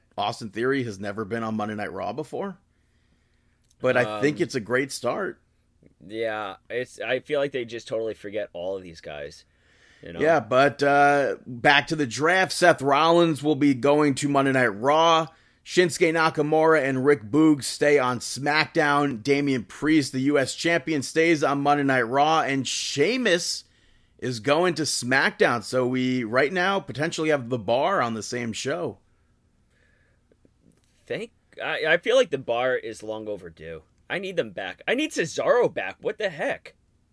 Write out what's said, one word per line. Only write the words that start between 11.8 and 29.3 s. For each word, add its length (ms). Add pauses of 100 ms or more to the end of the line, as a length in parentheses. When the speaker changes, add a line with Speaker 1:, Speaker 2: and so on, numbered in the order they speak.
Speaker 1:
to 80
the 100
draft. 460
Seth 300
Rollins 600
will 140
be 180
going 420
to 120
Monday 240
Night 140
Raw. 600 (360)
Shinsuke 480
Nakamura 720
and 220
Rick 260
Boogs 320
stay 360
on 200
SmackDown. 1040
Damian 400
Priest, 480
the 100
U 180
S 160
champion, 480
stays 400
on 180
Monday 220
Night 180
Raw. 400
And 260
Sheamus 960 (540)
is 220
going 360
to 80
SmackDown. 800
So 240
we, 360
right 280
now, 280
potentially 500
have 200
The 100
Bar 420
on 140
the 80
same 300
show. 440 (2000)